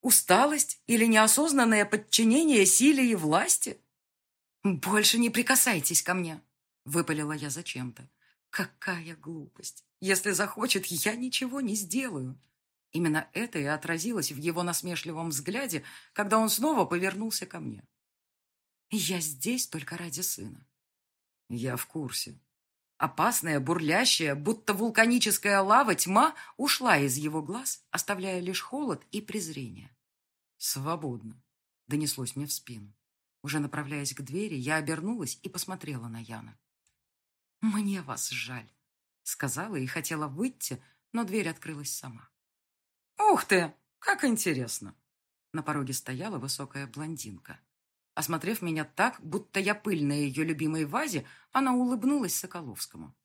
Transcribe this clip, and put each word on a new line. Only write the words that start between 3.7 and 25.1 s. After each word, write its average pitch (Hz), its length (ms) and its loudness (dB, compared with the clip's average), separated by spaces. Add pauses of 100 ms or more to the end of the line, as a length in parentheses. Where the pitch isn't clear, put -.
"Больше 202 540 2
не 233 120 4
прикасайтесь 240 720 2
ко 180 120 -2
мне!" 165 280 -4 (440)
выпалила 151 480 0
я 147 160 -6
зачем-то. 131 600 -8 (400)
"Какая 170 640 -6
глупость! - 680 -14 (160)
Если 190 320 2
захочет, 202 560 0
я 190 280 -2
ничего 254 460 -4
не 220 140 0
сделаю!" 180 640 -4 (520)
Именно 156 420 0
это 226 260 -4
и 139 60 -2
отразилось 165 680 -2
в 139 60 -10
его 165 260 -2
насмешливом 165 680 -4
взгляде, 180 540 -4 (300)
когда 208 240 2
он 220 120 6
снова 240 360 2
повернулся 190 600 -2
ко 170 140 -12
мне. 113 240 -10 (1040)
"Я 180 300 -2
здесь 165 480 -2
только 160 300 -8
ради 170 240 -8
сына". - 440 -8 (840)
"Я 120 260 -4
в - 120 -6
курсе". 135 520 -8 (580)
Опасная, 160 600 0
бурлящая, 160 760 2
будто 202 400 -2
вулканическая 220 880 4